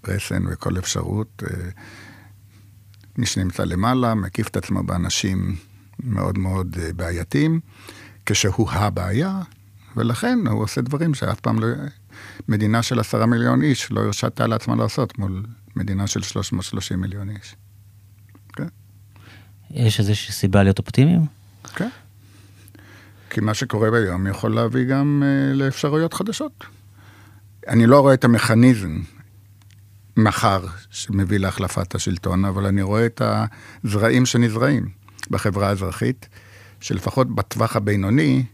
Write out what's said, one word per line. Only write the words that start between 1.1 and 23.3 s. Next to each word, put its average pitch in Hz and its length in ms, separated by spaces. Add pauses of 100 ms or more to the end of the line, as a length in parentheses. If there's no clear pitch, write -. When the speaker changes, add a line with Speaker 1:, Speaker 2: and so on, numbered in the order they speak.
Speaker 1:
אה, 92 60 (1600)
מי 117 80
שנמצא 92 380
למעלה, 113 500
מקיף 98 340
את - 80
עצמו 95 260
באנשים 92 760 (480)
מאוד 95 340
מאוד, 92 440
אה, 80 100
בעייתיים, 92 680 (640)
כשהוא 101 440
הבעיה, 104 680 (560)
ולכן 117 420 (120)
הוא 107 120
עושה 107 180
דברים 143 340
שאף - 260
פעם 113 180
לא... 110 80 (840)
מדינה 107 340
של 117 180
עשרה 110 260
מיליון 120 360
איש 147 300
לא 107 80
הרשתה 110 460
לעצמה 113 300
לעשות 113 420
מול... 95 240 (340)
מדינה 98 300
של 95 160
שלוש - 300
מאות 92 120
שלושים 95 360
מיליון 98 300
איש. - 260 (960)
כן. - 140 (1040)
Speaker 2:
יש 113 300
איזושהי 101 340
סיבה 98 280
להיות 98 160
אופטימיים? 160 480 (480)
Speaker 1:
כן. 220 140 (1400)